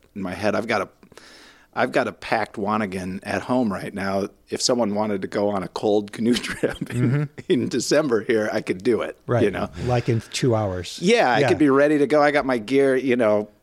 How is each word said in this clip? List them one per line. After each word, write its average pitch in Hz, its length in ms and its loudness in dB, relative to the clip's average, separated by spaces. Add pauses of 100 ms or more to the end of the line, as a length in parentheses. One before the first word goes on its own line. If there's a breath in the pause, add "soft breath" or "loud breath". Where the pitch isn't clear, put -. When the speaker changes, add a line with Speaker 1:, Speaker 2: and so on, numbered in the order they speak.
(160)
Speaker 1:
in 98 80 -8
my 92 100 -6
head. 101 220 -2
I've 104 120 -4
got 107 140 0
a, 87 80 -8 (840 loud breath)
I've 123 160 0
got 127 160 2
a 101 40 -4
packed - 440 -4
Wanigan 98 680 -2
at 98 220 -4
home 123 280 0
right 92 220 -8
now. 98 360 -4 (200)
If - 120 -6
someone 117 340 0
wanted 104 260 -2
to 98 60 -6
go 104 220 -2
on 101 120 -2
a 87 60 -8
cold 104 440 0
canoe 117 220 0
<laughs> - 0 -
trip - 560 -4
in, 120 220 0
Speaker 2:
Mm-hmm. 147 120 0 (240)
Speaker 1:
in 127 220 0
December 131 540 0
here, 107 280 0
I 104 100 -2
could 92 220 -4
do 110 180 2
it, 80 260 -8
Speaker 2:
Right. 117 160 2
Speaker 1:
you 101 80 2
know? 92 180 -4 (160)
Speaker 2:
Like 123 240 0
in 113 120 0 (120)
two 123 220 2
hours. 92 440 -4
Speaker 1:
Yeah, 185 300 2
I 120 120 4
Speaker 2:
Yeah. 135 60 4
Speaker 1:
could 151 120 2
be 147 100 4
ready 143 300 4
to 139 80 4
go. 147 160 4
I 147 80 4
got 143 160 0
my 131 100 0
gear, 131 380 2
you 123 200 0
know 107 340 2 (140)